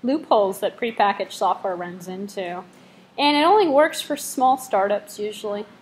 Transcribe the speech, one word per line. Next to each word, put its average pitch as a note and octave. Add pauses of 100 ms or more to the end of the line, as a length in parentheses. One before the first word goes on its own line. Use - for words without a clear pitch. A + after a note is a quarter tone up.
loopholes A3+
that -
prepackaged G3+
software F#3
runs F3
into. F#3 (560)
And D4
it D4
only F#4+
works D4+
for D4
small B3+
startups G3+
usually. G#3 (160)